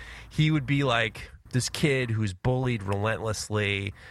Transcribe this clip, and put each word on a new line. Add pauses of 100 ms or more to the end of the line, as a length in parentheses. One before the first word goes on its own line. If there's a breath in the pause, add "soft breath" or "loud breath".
(300 loud breath)
he
would
be,
like, (200)
this
kid
who's
bullied
relentlessly. (180 loud breath)